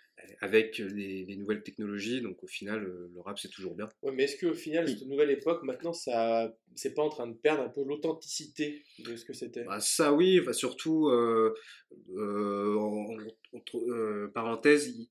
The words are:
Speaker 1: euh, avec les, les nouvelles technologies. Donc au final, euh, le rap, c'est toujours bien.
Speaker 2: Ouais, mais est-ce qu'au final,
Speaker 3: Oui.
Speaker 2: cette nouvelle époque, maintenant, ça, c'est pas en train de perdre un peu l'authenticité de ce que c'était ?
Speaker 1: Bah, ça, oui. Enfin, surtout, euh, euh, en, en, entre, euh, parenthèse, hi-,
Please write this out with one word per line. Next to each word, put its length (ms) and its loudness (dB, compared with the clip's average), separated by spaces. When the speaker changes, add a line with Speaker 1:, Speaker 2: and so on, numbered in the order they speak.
Speaker 1:
euh, 40 -20
avec 340 4
les, 480 -6
les 120 -10
nouvelles 260 -2
technologies. 580 -6
Donc 240 -10
au 20 -12
final, 380 -8
euh, 300 -10
le 80 -16
rap, 160 -12
c'est 100 -10
toujours 260 -12
bien. 140 -8
Speaker 2:
Ouais, 100 -4
mais 120 2
est-ce 140 0
qu'au 160 0
final, 300 -2
Speaker 3:
Oui. 140 -2
Speaker 2:
cette 100 -12
nouvelle 220 4
époque, 320 0
maintenant, 320 -6
ça, 600 0
c'est 160 -4
pas 100 0
en 60 2
train 200 -6
de 60 -10
perdre 280 2
un 80 -4
peu 120 -4
l'authenticité 1040 -6
de 180 -10
ce 80 -16
que 80 -12
c'était ? 320 -10
Speaker 1:
Bah, 160 -6
ça, 320 4
oui. 280 8
Enfin, 120 2
surtout, 560 0
euh, 460 6
euh, 640 0
en, 380 -2
en, 20 -8
entre, 240 -10
euh, 560 -2
parenthèse, 540 4
hi-, 220 -10